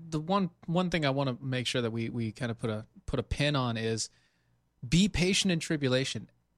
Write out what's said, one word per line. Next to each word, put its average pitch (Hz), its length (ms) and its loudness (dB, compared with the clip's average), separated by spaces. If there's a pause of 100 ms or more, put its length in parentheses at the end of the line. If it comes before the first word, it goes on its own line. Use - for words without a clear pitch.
(100)
the 156 100 -2
one, 180 300 0 (160)
one 175 240 0
thing 165 160 2
I 139 40 4
wanna 135 300 0
make 127 260 -4
sure 131 160 0
that 113 100 0
we, 113 160 -2
we 113 240 -4
kinda 117 220 -4
put 113 160 -4
a, 107 160 -6 (200)
put 127 140 -2
a - 20 -4
pin 147 340 0
on 120 200 0
is 113 340 -2 (760)
be 175 220 4
patient 185 440 2
in 160 80 2
tribulation. 131 680 0 (300)